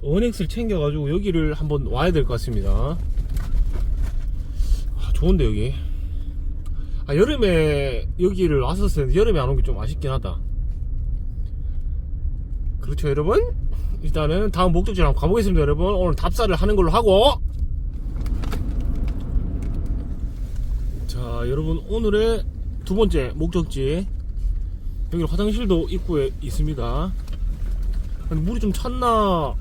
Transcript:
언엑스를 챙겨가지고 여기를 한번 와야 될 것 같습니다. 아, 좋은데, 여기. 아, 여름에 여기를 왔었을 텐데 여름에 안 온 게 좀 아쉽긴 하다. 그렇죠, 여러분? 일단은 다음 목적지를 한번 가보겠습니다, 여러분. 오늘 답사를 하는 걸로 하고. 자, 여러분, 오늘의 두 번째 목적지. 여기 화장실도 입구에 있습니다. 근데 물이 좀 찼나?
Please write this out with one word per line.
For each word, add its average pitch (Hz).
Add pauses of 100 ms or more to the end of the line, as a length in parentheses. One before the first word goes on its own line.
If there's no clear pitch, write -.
언엑스를 190
챙겨가지고 151
여기를 165
한번 147
와야 156
될 147
것 127
같습니다. 110 (2250)
아, -
좋은데, 165
여기. 110 (1300)
아, 143
여름에 160 (120)
여기를 180
왔었을 160
텐데 151
여름에 214
안 127
온 139
게 120
좀 -
아쉽긴 135
하다. 98 (2500)
그렇죠, -
여러분? 208 (460)
일단은 160
다음 180
목적지를 180
한번 135
가보겠습니다, 165
여러분. 147
오늘 180
답사를 196
하는 202
걸로 180
하고. 214 (3750)
자, - (280)
여러분, 156 (100)
오늘의 220 (420)
두 185
번째 165
목적지. 160 (1040)
여기 170
화장실도 190
입구에 143 (100)
있습니다. 143 (1160)
근데 160
물이 220
좀 208
찼나? 220